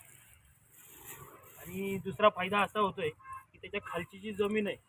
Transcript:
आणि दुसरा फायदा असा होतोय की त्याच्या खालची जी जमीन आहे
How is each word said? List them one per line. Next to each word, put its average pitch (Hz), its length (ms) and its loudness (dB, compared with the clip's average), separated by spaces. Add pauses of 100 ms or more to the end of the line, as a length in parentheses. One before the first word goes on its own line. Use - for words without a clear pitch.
(1600)
आणि 190 460 -4
दुसरा 202 240 6
फायदा 190 300 2
असा 202 220 2
होतोय 180 280 0 (440)
की - 60 -20
त्याच्या 196 280 -6
खालची 175 320 -6
जी 208 140 -8
जमीन 208 340 2
आहे 156 100 -4 (120)